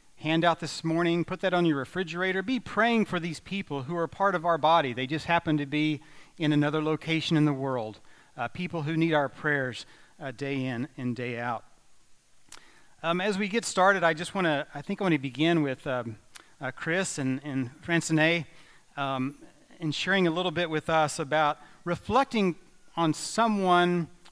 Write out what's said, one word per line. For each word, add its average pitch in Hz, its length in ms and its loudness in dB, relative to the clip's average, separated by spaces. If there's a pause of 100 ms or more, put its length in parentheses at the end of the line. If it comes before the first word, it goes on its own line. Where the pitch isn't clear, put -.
(160)
handout 165 440 2
this - 220 -8
morning, 170 420 0
put 185 180 -6
that 185 100 0
on 175 140 2
your 151 100 2
refrigerator. 180 640 -4
Be 247 160 -2
praying 226 460 2
for 180 160 -4
these 165 180 -6
people 175 440 -8
who 151 140 -6
are 165 120 -2
part 196 260 2
of 165 120 -4
our 170 120 4
body. 151 360 4
They 131 120 -2
just 147 200 -4
happen 160 320 2
to 147 80 -4
be 151 340 0 (380)
in 151 160 2
another 147 280 2
location 156 540 0
in 151 80 4
the 147 80 4
world. 127 480 -6 (340)
Uh, 120 140 -6
people 170 340 -6
who 160 140 -4
need 165 160 2
our 147 160 4
prayers, 135 560 -4 (340)
uh, 143 120 -10
day 135 340 -6
in 127 320 -6
and 123 180 -6
day 120 240 -8
out. 120 260 -6 (1400)
Um, 170 180 0
as 202 160 -2
we 208 100 -2
get 202 200 -4
started, 190 360 4
I 165 120 4
just 165 200 -6
wanna, 160 400 0
I 143 60 -10
think 196 220 -6
I - 20 2
wanna 165 140 4
begin 147 440 2
with, 135 240 -4
um, 120 300 -4 (420)
uh, 131 120 -6
Chris 175 480 -2
and, 131 260 -4
and 131 260 -4 (120)
Francine, 160 640 2 (500)
um, 135 400 -4 (440)
and 156 140 -4
sharing 190 320 2
a 165 40 2
little 175 200 0
bit 165 200 -2
with 156 180 -2
us 160 300 2
about 151 400 2 (260)
reflecting 202 720 0 (420)
on 165 160 2
someone 180 960 2 (240)